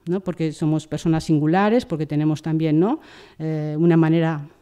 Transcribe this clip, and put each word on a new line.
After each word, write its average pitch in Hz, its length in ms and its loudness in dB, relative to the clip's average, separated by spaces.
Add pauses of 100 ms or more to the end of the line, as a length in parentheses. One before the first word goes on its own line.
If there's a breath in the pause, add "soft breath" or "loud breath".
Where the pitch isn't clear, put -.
¿no? 180 140 -4
Porque 165 320 -4
somos 156 340 -2
personas 160 380 -2
singulares, 185 600 2
porque 156 220 -6
tenemos 151 340 -2
también, 160 400 0
¿no? 240 200 0 (380 loud breath)
eh, 151 400 -6
una 165 200 4
manera 160 500 0 (140)